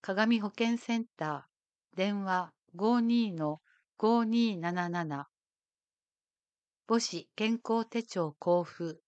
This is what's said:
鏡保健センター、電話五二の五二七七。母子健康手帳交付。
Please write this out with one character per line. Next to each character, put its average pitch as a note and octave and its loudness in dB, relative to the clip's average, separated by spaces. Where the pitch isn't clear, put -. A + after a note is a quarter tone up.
鏡 A3 2
保 G#3 -4
健 A#3 0
セ A#3 -2
ン A3+ -4
タ D3+ -6
ー、 - -6
電 G3 -2
話 F#3 -2
五 A3+ 2
二 A#3 2
の D#3 -4
五 A#3 4
二 A3+ 2
七 F3 -2
七。 D#3 -4
母 A3+ 4
子 - -6
健 A3 0
康 A3+ -2
手 A3+ -4
帳 E3 -4
交 F3 2
付。 E3 -8